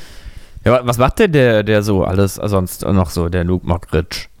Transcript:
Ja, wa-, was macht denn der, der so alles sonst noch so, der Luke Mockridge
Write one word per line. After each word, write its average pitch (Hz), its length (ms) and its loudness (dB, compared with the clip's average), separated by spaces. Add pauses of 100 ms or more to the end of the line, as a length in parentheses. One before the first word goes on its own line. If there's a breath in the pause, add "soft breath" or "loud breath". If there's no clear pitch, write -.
(640 loud breath)
Ja, 113 80 4
wa-, 127 100 2
was 120 140 -2
macht 127 220 2
denn 214 120 4
der, 120 320 4
der 104 200 2
so 101 200 0
alles 95 320 0
sonst 98 500 -2
noch 92 260 2
so, 85 180 -2
der 87 160 -2
Luke 90 200 -2
Mockridge - 640 -4 (120)